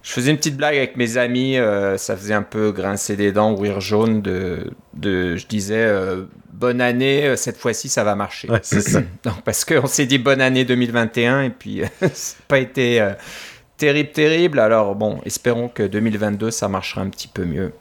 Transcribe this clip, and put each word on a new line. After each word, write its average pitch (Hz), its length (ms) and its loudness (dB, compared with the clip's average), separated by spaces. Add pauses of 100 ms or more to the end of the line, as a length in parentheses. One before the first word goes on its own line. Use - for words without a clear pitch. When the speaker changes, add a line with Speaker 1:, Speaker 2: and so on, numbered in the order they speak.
Speaker 1:
je - 80 -12
faisais 131 200 0
une 156 40 4
petite 147 220 -2
blague 147 180 0
avec 131 220 -2
mes 120 180 0
amis, 127 420 0
euh, 101 380 2
ça 98 220 -6
faisait 101 160 -4
un 104 80 2
peu 107 320 -2
grincer 98 420 -4
des 101 160 2
dents 107 220 2
ou 98 40 -2
rire 101 220 -2
jaune 107 420 2
de, 92 500 -4 (220)
de, 90 440 -2
je 92 100 -10
disais, 107 380 -2
euh, « 95 400 -2 (260)
Bonne 120 300 -2
année, 135 460 2
euh, 131 100 2
cette - 200 -6
fois-ci, 120 300 -4
ça 123 160 0
va 104 120 2
marcher. » - 360 -6
Speaker 2:
Ouais, 113 100 4
c'est 104 200 0
ça. 101 180 2 (120)
Speaker 1:
<clears throat> - 120 -18
Donc, 107 220 -6
parce - 180 -2
qu'on 139 240 2
s'est 143 180 2
dit « 135 120 2
Bonne 135 240 2
année 131 240 4
deux 123 100 2
mille 123 160 2
vingt 117 260 0
et 120 100 2
un, » 135 160 2
et 127 60 -2
puis, 101 320 -8
<laughs> - 20 -2
euh, - 20 -2 (260)
ça - 240 -12
n'a - 140 -20
pas 139 100 4
été, 123 400 2
euh, 101 120 2 (680)
terrible, 147 340 2
terrible. 156 480 4
Alors, 107 360 4
bon, 104 300 -2
espérons 120 440 -2
que 117 140 -2
deux 101 180 0
mille 110 160 0
vingt-deux, 107 340 -2
ça - 160 -4
marchera 98 340 -4
un 98 80 -4
petit - 200 -14
peu 92 160 -4
mieux. 87 360 -4